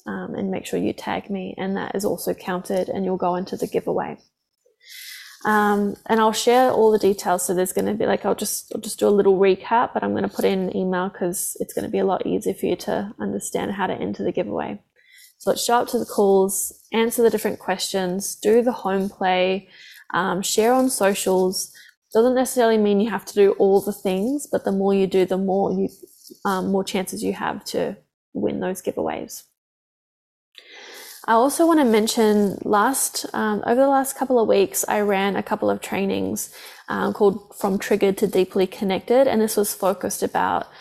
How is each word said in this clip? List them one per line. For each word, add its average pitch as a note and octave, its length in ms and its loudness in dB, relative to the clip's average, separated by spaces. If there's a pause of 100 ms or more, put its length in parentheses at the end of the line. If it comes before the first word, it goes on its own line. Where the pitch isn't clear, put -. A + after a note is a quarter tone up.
um, G3 300 -10
and G3 160 -4
make - 160 -6
sure F#3 140 -4
you G3+ 120 -2
tag - 380 -8
me, F#3+ 280 -8
and G3 180 -4
that - 180 -6
is G3 100 -4
also - 300 -4
counted F#3 540 -4
and G3 160 -4
you'll F#3 120 -2
go F3+ 200 -2
into F#3 200 -8
the F#3+ 120 -6
giveaway. - 480 -4 (1300)
Um, G#3 520 2 (100)
and A3+ 140 2
I'll A3 100 4
share B3 400 4
all A3 220 4
the G#3 80 4
details. F#3+ 420 2
So - 100 -2
there's F#3 200 0
gonna G3+ 220 -2
be, A3 120 -2
like, G3+ 180 0
I'll G3 120 0
just, - 360 -8
I'll G#3+ 80 -6
just - 200 -10
do G#3 80 4
a - 20 6
little G3 260 6
recap, G3 560 2
but G#3 120 -4
I'm G3+ 100 -2
gonna - 140 -2
put - 160 -4
in F#3+ 240 0
an - 80 -6
email F#3 340 -2
'cause - 480 -6
it's - 160 -8
gonna - 140 -8
be G#3 100 -2
a G3 60 2
lot F#3+ 200 0
easier G3 300 -2
for - 120 -6
you F3+ 100 0
to G3+ 420 -6
understand G3+ 540 -6
how G3 160 -4
to - 40 -6
enter G3+ 300 -6
the F#3 80 -2
giveaway. F#3 500 -6 (580)
So - 120 -4
let's - 140 -2
show A#3+ 140 2
up B3+ 100 -2
to B3 100 -2
the - 80 -6
calls, G3 640 2 (200)
answer A#3 320 2
the A3+ 60 6
different G#3+ 280 -2
questions, F#3+ 760 -4
do A3+ 260 4
the B3 80 0
home F#3+ 380 -2
play, F#3 600 0 (460)
um, F#3 280 0
share A3 300 2
on C4 160 4
socials. F#3+ 840 0 (420)
Doesn't A#3+ 220 4
necessarily A#3+ 420 2
mean G3+ 220 4
you A3 100 0
have F#3+ 140 -6
to - 100 -16
do G3+ 240 6
all G3 220 6
the G3 120 -2
things, G#3 540 -2
but - 180 -4
the G3+ 60 -2
more G3 240 2
you F#3+ 140 2
do, F#3+ 160 2
the F#3 140 0
more F#3+ 340 0
you, F#3+ 160 -2 (560)
um, F#3 260 -2
more G3 140 0
chances F#3+ 400 -6
you G3 80 0
have G3+ 320 -6
to - 320 -4 (360)
win G#3 280 -4
those F#3 200 -6
giveaways. - 600 -6 (1800)
I A3+ 100 2
also C#4 340 4
wanna D#4 160 6
mention G#3+ 800 4
last, G#3+ 680 0
um, G#3+ 320 -2
over A#3+ 160 2
the C4+ 60 6
last C4+ 280 2
couple B3+ 260 0
of G#3+ 80 2
weeks, G3 400 2
I G#3 140 0
ran G3 340 0
a G#3 60 -4
couple G#3 280 -2
of G3+ 100 -2
trainings, - 680 -4 (380)
um, G3+ 240 -2
called G#3 420 0
From G3+ 240 -2
Triggered G3+ 400 0
to G#3 80 2
Deeply F#3 400 0
Connected. G#3 600 0
And A3 120 2
this A3 160 0
was G#3 160 0
focused G3 520 -2
about F3 420 -2 (140)